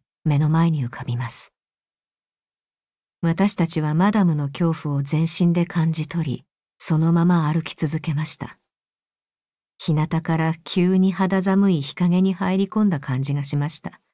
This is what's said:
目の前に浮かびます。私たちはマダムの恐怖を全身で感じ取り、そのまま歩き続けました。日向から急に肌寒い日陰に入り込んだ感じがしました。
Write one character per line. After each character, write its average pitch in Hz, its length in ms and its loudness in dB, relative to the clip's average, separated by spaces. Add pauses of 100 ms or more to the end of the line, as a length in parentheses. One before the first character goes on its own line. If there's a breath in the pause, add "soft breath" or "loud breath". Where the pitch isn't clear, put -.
(240)
目 147 160 2
の 151 100 2
前 165 220 4
に 147 140 -2
浮 120 40 -4
か 127 140 -12
び 120 140 -4
ま 120 120 -4
す。 - 240 -6 (1700)
私 170 340 0
た 165 120 0
ち 156 140 -2
は 151 120 0
マ 185 180 2
ダ 214 120 2
ム 165 140 2
の 147 100 -2
恐 160 360 -2
怖 147 120 -2
を 139 80 0
全 151 200 0
身 170 280 2
で 170 140 2
感 165 260 0
じ 156 160 -4
取 170 160 -4
り、 139 220 -6 (320)
そ - 200 0
の 160 140 4
ま 170 140 4
ま 170 260 2
歩 156 100 0
き - 140 -8
続 156 240 -2
け 151 140 -4
ま 147 100 -2
し - 140 -6
た。 - 180 -12 (1300)
日 165 120 -2
向 151 140 0 (140)
か 165 140 -2
ら 160 200 0 (100)
急 185 320 2
に 185 160 4
肌 190 280 0
寒 196 300 2
い 165 80 2
日 139 160 -6
陰 180 260 2
に 190 120 2
入 185 240 -2
り 196 100 0
込 214 180 0
ん 202 40 4
だ 151 100 0
感 135 240 -4
じ 139 100 -4
が 143 120 -2
し 143 100 -4
ま 143 140 0
し - 100 -6
た。 - 220 -14 (120)